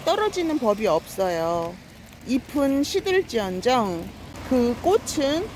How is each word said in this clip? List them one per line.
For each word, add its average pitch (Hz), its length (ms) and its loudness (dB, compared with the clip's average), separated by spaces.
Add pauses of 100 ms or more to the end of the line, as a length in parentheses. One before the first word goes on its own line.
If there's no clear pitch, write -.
떨어지는 349 560 0
법이 208 280 2
없어요. 170 840 0 (540)
잎은 277 560 0
시들지언정 220 1300 0 (400)
그 240 320 2
꽃은 330 760 0